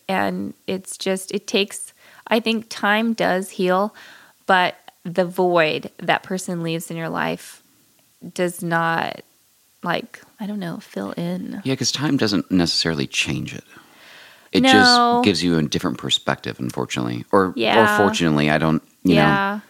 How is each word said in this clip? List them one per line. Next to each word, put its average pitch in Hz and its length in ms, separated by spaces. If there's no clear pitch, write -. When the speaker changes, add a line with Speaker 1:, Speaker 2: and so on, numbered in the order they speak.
Speaker 1:
and 190 460
it's 190 300
just, 190 360
it 202 160
takes, - 440
I 220 120
think 226 280
time 220 440
does 185 380
heal, 185 440
but 180 300
the 180 200
void 175 760
that 170 240
person 185 400
leaves 165 280
in 165 60
your 165 120
life 165 540
does 175 280
not, 165 580
like, - 380
I 208 80
don't 208 140
know, 170 200
fill - 320
in. 180 520
Speaker 2:
Yeah, 131 100
'cause 127 180
time 143 240
doesn't 101 340
necessarily 82 580
change 67 460
it. - 100
It - 100
Speaker 1:
No. 262 100
Speaker 2:
just 247 520
gives 85 200
you 85 140
a 80 40
different 76 360
perspective, - 600
unfortunately. 60 720
Or, 95 260
Speaker 1:
Yeah. 214 260
Speaker 2:
or 208 220
fortunately, 78 460
I 76 80
don't, 80 240
you 87 140
know. - 60
Speaker 1:
Yeah. 202 480